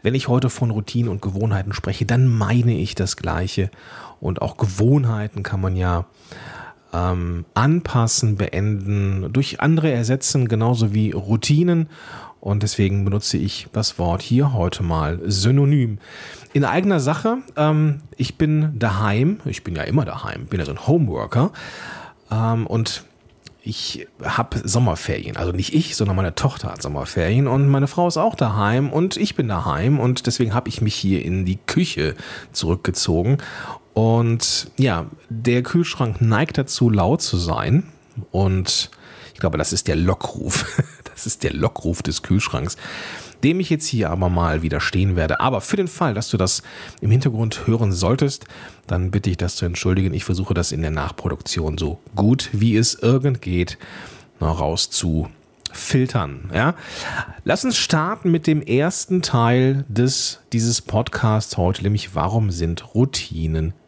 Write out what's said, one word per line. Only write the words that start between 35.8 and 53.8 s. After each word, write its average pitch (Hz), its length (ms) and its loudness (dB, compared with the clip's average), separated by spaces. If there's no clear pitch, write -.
neigt 113 380 2
dazu, 123 320 2
laut 104 320 2
zu - 140 -2
sein 82 480 2
und 95 640 0
ich - 60 -20
glaube, 78 180 0
das 76 160 0
ist - 140 -2
der 78 80 2
Lockruf. - 920 -2
<laughs> - 60 -20
Das - 100 -12
ist - 180 -4
der 71 100 -2
Lockruf - 500 -2
des - 200 -2
Kühlschranks, - 520 0
dem 175 200 4
ich 165 80 -4
jetzt 156 180 0
hier 104 220 0
aber 90 180 2
mal 85 360 2
widerstehen 92 520 0
werde. 78 240 0
Aber 123 220 0
für - 160 -2
den 185 100 0
Fall, 143 260 -2
dass 110 140 -4
du - 80 -2
das 95 260 0
im 107 100 0
Hintergrund 113 580 2
hören 113 260 2
solltest, 123 540 0
dann 90 260 -2
bitte 101 180 0
ich 90 80 0
das 87 180 -2
zu - 80 -4
entschuldigen. 92 500 0
Ich - 120 -4
versuche 90 280 -2
das 85 200 0
in 76 80 -2
der 78 100 -2
Nachproduktion 78 840 -4
so 78 220 -4
gut 113 340 2
wie 107 240 4
es 110 200 2
irgend 127 460 2
geht 87 360 -2